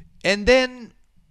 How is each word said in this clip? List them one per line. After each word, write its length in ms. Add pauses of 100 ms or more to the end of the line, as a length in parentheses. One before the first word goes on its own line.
(240)
And 240
then 440 (400)